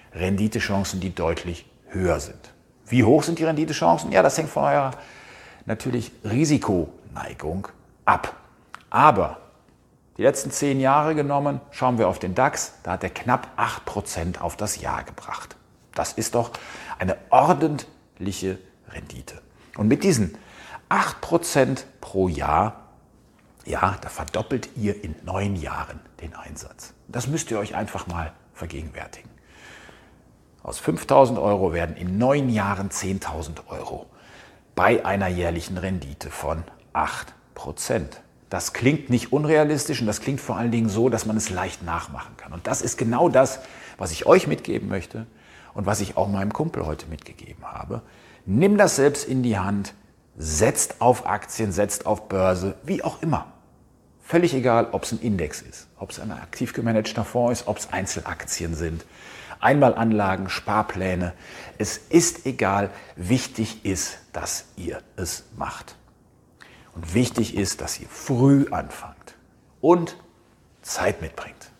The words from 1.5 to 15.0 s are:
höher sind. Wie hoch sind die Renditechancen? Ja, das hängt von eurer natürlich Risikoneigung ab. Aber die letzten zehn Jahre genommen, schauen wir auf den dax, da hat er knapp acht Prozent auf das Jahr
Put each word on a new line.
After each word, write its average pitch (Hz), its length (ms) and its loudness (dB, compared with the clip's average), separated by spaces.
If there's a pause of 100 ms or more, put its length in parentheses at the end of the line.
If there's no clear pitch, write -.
höher 87 320 0
sind. - 320 -14 (340)
Wie 120 180 6
hoch 143 180 6
sind 165 160 -2
die 156 60 0
Renditechancen? 160 680 0
Ja, - 100 6
das 151 140 4
hängt 156 140 -2
von 143 140 0
eurer 143 260 2 (720)
natürlich 113 480 -4 (120)
Risikoneigung 101 1400 -2 (360)
ab. - 320 2 (540)
Aber 101 480 6 (800)
die - 40 -4
letzten 135 280 4
zehn 139 280 0
Jahre 147 360 4
genommen, 143 460 0 (100)
schauen 127 260 2
wir 110 100 4
auf 90 120 2
den 92 160 -4
dax, - 480 0
da 87 100 -4
hat 95 100 -4
er 92 60 -2
knapp - 480 -2
acht - 300 -4
Prozent 90 560 -4
auf 85 160 -6
das - 240 -6
Jahr 60 220 -4